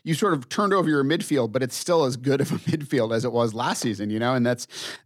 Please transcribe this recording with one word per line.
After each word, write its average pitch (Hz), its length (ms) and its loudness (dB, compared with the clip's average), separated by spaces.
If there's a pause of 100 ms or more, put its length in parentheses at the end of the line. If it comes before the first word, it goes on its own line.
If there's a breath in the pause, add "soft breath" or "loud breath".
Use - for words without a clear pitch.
you've 160 140 -2
sort 202 160 2
of 139 160 -2
turned 202 240 0
over 180 160 2
your 143 160 4
midfield, 135 480 0
but 131 100 0
it's 127 140 -4
still 165 280 2
as 127 120 0
good 135 240 2
of - 100 -2
a - 40 -4
<laughs> - 160 -4
midfield 139 440 0
as 127 120 0
it 120 40 -2
was 117 220 2
last 127 300 -4
season, 104 260 -2
you 107 100 -2
know, 123 160 2
and 120 120 2
that's, 123 200 -2 (400 loud breath)